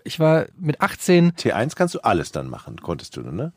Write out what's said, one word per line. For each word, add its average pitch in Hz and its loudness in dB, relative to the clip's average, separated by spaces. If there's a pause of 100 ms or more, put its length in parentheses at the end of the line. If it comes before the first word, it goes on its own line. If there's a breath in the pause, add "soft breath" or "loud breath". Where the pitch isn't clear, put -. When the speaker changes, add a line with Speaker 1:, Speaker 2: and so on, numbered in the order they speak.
Speaker 1:
ich - -10
war 156 4 (120)
mit 151 -2
achtzehn. 175 4
Speaker 2:
T 113 0
eins 123 -2
kannst 180 0
du - -8
alles 90 0
dann 65 -6
machen, - -14
konntest - -8
du, 64 -10
ne? 95 -8